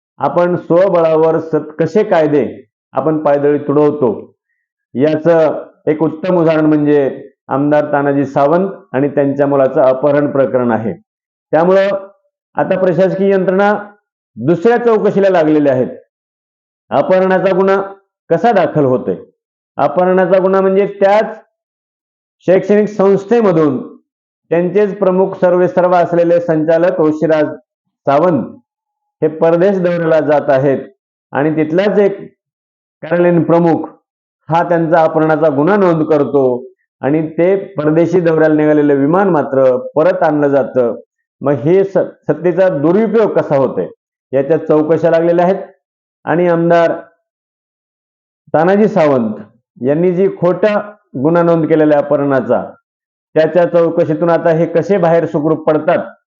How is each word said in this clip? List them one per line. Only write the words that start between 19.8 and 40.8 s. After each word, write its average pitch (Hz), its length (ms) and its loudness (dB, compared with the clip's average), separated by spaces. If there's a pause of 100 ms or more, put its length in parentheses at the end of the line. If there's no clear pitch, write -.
गुन्हा 190 180 0
म्हणजे 190 260 0
त्याच 202 560 -2 (960)
शैक्षणिक 190 480 2
संस्थेमधून 190 1080 0 (520)
त्यांचेच 180 480 0
प्रमुख 185 360 0
सर्वेसर्वा 180 680 0
असलेले 170 400 2
संचालक 165 600 0
ऋषिराज 156 460 0 (640)
सावंत 143 360 0 (800)
हे 156 60 -2
परदेश 170 520 0
दौऱ्याला 170 400 0
जात 147 300 0
आहेत 135 300 2 (520)
आणि 147 200 -2
तिथलाच 175 480 -2
एक 196 180 0 (840)
कार्यालयीन 170 420 0
प्रमुख 170 440 0 (640)
हा 170 200 -2
त्यांचा 165 340 2
अपहरणाचा 156 520 0
गुन्हा 160 200 2
नोंद 170 360 2
करतो 131 600 0 (300)
आणि 156 280 -2
ते 175 260 0 (180)
परदेशी 160 460 0
दौऱ्याला 156 360 2
निघालेलं 151 380 2
विमान 160 360 2
मात्र 131 680 0
परत 180 280 0
आणलं 147 240 0
जातं. 127 520 -2 (420)